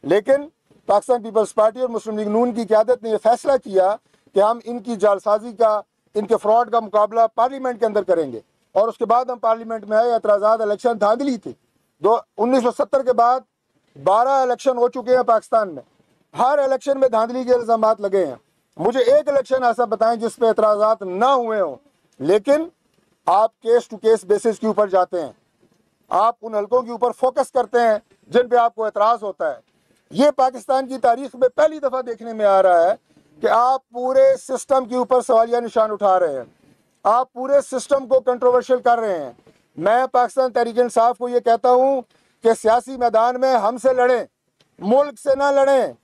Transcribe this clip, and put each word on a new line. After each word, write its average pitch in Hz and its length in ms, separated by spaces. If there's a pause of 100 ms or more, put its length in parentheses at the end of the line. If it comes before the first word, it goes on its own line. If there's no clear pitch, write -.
लेकिन 214 400 (440)
पाकिस्तान 214 340
People's 214 300
Party 220 280
और 254 80
Muslim 220 300
League 208 100
नून 233 240
की 220 120
क़यादत 220 400
ने 226 60
यह 214 80
फैसला 247 380
किया 190 360 (420)
कि 190 60
हम 226 260
इनकी 233 300
जालसाजी 208 560
का, 214 300 (320)
इनके 214 220
fraud 226 340
का 233 100
मुकाबला 214 480
parliament 254 520
के 233 60
अंदर 208 180
करेंगे। 151 380 (320)
और 220 140
उसके 226 160
बाद 240 260
हम 240 80
parliament 226 460
में 214 120
आए, 233 200
एतराज़ात, 214 440
election, 214 360
धांधली 226 420
थी। - 160 (480)
दो, 214 180 (180)
उन्नीस 247 240
सौ 240 100
सत्तर - 300
के 247 120
बाद 240 300 (520)
बारह 226 460
election 254 340
हो 240 120
चुके 247 260
हैं 254 100
पाकिस्तान 220 440
में, 139 140 (520)
हर 269 260
election 269 380
में 269 140
धांधली 233 320
के 247 80
इल्ज़ामात 226 480
लगे 196 240
हैं। 135 140 (380)
मुझे 233 240 (100)
एक 294 180
election 262 360
ऐसा 240 220
बताएं 220 320
जिस 220 160
पे 233 140
एतराज़ात 214 540
ना 196 300
हुए 226 280
हों, 147 160 (440)
लेकिन 247 500 (560)
आप 202 260
case 233 380
टू 220 80
केस 220 280
basis 208 320
के 220 80
ऊपर 208 220
जाते 180 320
हैं, 127 140 (760)
आप 220 320
उन 220 120
हलकों 208 280
के 226 80
ऊपर 233 220
focus 254 380
करते 240 300
हैं 220 200 (300)
जिन 247 180
पे 240 80
आपको 233 300
एतराज़ 214 340
होता 208 280
है। 117 120 (500)
ये 262 220
पाकिस्तान 262 540
की 262 120
तारीख 247 380
में 247 140
पहली 311 300
दफ़ा 262 220
देखने 233 320
में 214 100
आ 196 160
रहा 175 240
है 196 100 (480)
कि 220 40
आप 247 360 (100)
पूरे 262 440
system 262 480
के 233 120
ऊपर 247 260
सवालिया 233 380
निशान 220 300
उठा 202 280
रहे 160 160
हैं, 123 120 (580)
आप 240 300
पूरे 277 280
system 269 440
को 254 160
controversial 247 580
कर 240 180
रहे 208 200
हैं। 131 180 (420)
मैं 226 300
पाकिस्तान 247 420
तहरीक 233 280
इंसाफ 240 400
को 247 100
ये 240 120
कहता 233 300
हूँ 262 300 (440)
कि 226 100
सियासी 240 420
मैदान 240 440
में 262 140
हमसे 233 380
लड़ें, 247 340 (520)
मुल्क 254 400
से 277 160
ना 277 180
लड़ें। 269 520